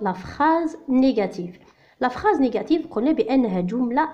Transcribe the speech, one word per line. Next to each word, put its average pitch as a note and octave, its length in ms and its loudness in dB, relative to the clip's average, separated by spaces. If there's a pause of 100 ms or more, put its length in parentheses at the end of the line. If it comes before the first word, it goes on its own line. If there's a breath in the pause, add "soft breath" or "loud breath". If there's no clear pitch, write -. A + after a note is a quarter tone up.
لا F#3+ 100 -2
فراز D#4+ 640 0 (120)
نيجاتيف. A3 720 0 (420 soft breath)
لا B3+ 80 0
فراز F4+ 320 0
نيجاتيف B3+ 460 0
قلنا B3+ 260 0
بأنها A#3+ 480 2
جملة B3 520 -2